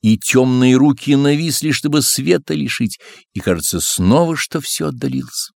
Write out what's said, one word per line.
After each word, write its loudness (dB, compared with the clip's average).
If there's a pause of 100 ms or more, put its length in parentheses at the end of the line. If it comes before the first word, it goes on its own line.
и 4
тёмные 4
руки 2
нависли, 0
чтобы 0
света 0
лишить, -4 (340)
и -8
кажется -2
снова, 2
что -6
всё -6
отдалилось. -6